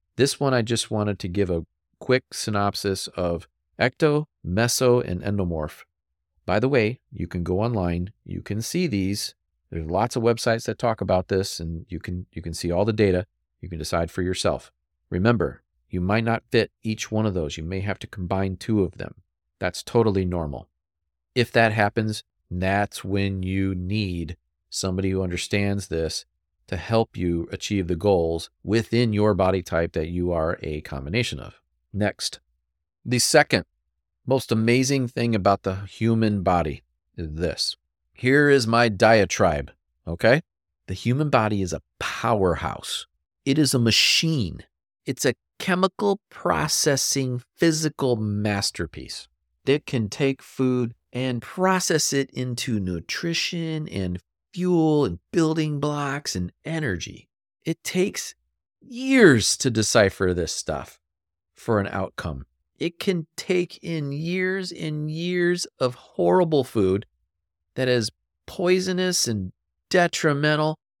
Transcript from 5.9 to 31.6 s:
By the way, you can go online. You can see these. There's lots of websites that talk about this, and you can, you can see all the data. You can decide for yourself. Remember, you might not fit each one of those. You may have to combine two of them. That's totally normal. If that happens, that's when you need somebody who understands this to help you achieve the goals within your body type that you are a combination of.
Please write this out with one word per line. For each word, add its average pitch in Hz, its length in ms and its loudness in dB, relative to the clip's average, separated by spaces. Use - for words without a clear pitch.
By 95 140 2
the 131 80 0
way, 123 320 0
you - 140 -8
can 87 160 -6
go 92 180 0
online. 92 520 -2
You 87 160 -8
can 104 220 -6
see 175 240 -2
these. 101 480 -4
There's 80 200 -8
lots 104 240 0
of 120 80 -2
websites 117 420 0
that 113 140 -6
talk 113 220 -2
about 92 280 0
this, 98 300 -2
and 82 300 -8
you 82 100 -10
can, 90 340 -8
you - 80 -10
can 82 140 -8
see 85 160 -4
all 87 140 2
the 110 80 0
data. 95 340 2
You 87 80 -12
can 87 100 -10
decide 82 320 -2
for 92 120 -4
yourself. 90 480 -2
Remember, 92 520 0
you 92 100 -4
might 104 240 2
not 113 280 -2
fit 113 180 2
each 110 260 -6
one 110 160 0
of 95 80 0
those. 78 220 -4
You 80 80 -8
may 95 160 -6
have 101 180 -6
to - 80 -16
combine 95 500 -4
two 107 260 0
of 87 140 -2
them. - 200 -12
That's 92 240 -6
totally 104 420 2
normal. 82 440 -4
If 120 180 0
that 113 200 4
happens, 107 520 0
that's 95 540 -2
when 98 380 -2
you 95 320 0
need 90 600 -4
somebody 95 400 -2
who 95 120 0
understands 101 680 -2
this 80 360 -4
to 92 100 -6
help 113 400 0
you 87 360 -2
achieve 95 360 -2
the 87 80 0
goals 82 540 0
within 113 480 0
your 104 220 4
body 92 280 2
type 85 300 -2
that 80 160 -4
you 87 240 -2
are 82 300 -2
a 76 180 -6
combination 76 580 -6
of. - 220 -18